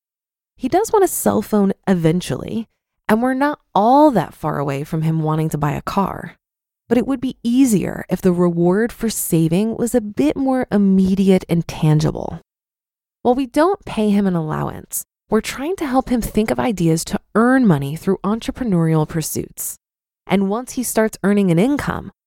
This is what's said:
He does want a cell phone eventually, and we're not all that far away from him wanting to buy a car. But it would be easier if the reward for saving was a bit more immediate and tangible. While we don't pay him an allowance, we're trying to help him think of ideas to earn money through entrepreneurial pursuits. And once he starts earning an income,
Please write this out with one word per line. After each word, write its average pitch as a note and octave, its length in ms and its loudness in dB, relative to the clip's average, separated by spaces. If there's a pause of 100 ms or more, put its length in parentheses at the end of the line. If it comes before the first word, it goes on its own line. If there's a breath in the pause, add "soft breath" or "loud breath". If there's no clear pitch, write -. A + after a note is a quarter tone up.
(580)
He B3+ 120 -6
does F#4+ 220 0
want G4 140 4
a - 40 -2
cell G3+ 340 -2
phone G3+ 300 0 (140)
eventually, F3+ 800 -2 (400)
and A3 140 2
we're C4 140 0
not C#4+ 240 -2 (160)
all C4 340 6
that G3 240 0
far D3+ 240 -4
away C#3+ 260 -4
from D#3+ 200 -4
him D#3+ 180 0
wanting D#3 280 0
to D#3 100 -2
buy D3 140 0
a C#3 100 -6
car. - 520 -6 (520)
But A#3+ 120 2
it - 80 -2
would C4+ 120 -4
be B3+ 220 -8
easier A#3 680 0
if F#3 120 -2
the F#3 100 4
reward F3 600 2
for - 180 -4
saving E3+ 640 0
was A#3+ 200 -2
a B3 60 4
bit A#3 340 -2
more C4 360 -2
immediate F#3+ 800 4
and E3+ 180 0
tangible. D#3 720 0 (840)
While A#3+ 100 2
we C4 140 -2
don't E4+ 380 0
pay G#3+ 260 -2
him G3+ 160 2
an F3+ 80 0
allowance, D#3 680 -6 (280)
we're G#3+ 100 2
trying D4+ 360 -8
to D#4+ 100 -4
help B3+ 220 0
him A#3+ 120 0
think A3 300 -2
of B3 80 -2
ideas F3+ 460 0
to - 140 -6 (140)
earn B3 320 4
money C#3+ 300 2
through F#3+ 280 -2
entrepreneurial F3+ 840 0
pursuits. - 680 -8 (500)
And G3 200 0
once A3+ 260 -6
he B3 100 -6
starts A3 400 -2
earning G3+ 260 2
an E3 80 4
income, G3 540 -2 (160)